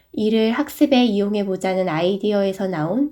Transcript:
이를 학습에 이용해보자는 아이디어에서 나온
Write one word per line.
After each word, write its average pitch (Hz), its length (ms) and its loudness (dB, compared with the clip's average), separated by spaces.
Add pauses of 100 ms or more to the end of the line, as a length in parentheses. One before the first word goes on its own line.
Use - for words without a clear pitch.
(120)
이를 220 400 2
학습에 277 540 2
이용해보자는 196 840 0
아이디어에서 196 800 0
나온 185 440 -2